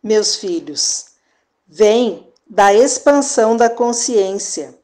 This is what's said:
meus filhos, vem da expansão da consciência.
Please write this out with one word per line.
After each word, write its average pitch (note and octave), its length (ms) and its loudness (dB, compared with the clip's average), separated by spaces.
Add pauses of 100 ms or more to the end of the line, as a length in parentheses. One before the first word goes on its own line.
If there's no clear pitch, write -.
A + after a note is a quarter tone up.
meus G#3+ 320 0
filhos, D#3+ 760 -8 (560)
vem G#3+ 680 0 (140)
da G3+ 260 2
expansão C4+ 800 2
da A#3 140 2
consciência. G3+ 1160 -4